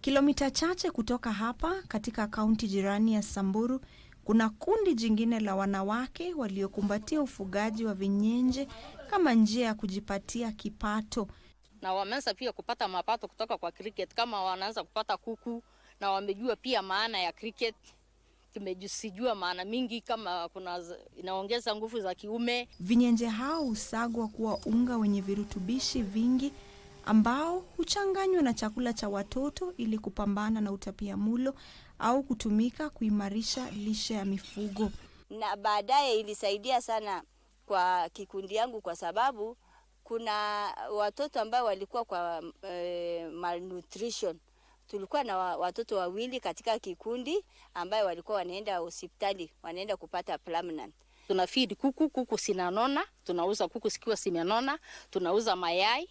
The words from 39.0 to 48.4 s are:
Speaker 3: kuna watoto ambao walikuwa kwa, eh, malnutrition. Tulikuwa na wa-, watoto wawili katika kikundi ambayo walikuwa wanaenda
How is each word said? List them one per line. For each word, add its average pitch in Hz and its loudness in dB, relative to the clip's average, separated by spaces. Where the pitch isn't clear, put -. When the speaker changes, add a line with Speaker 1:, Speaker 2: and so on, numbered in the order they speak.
Speaker 3:
kuna 226 -4
watoto 208 -2
ambao 226 0
walikuwa 202 -2
kwa, 170 -4
eh, 175 -4
malnutrition. 180 -6
Tulikuwa 208 -2
na 202 -2
wa-, 180 0
watoto 180 -2
wawili 214 -2
katika 202 -2
kikundi 254 -4
ambayo 190 2
walikuwa 175 -2
wanaenda 190 -2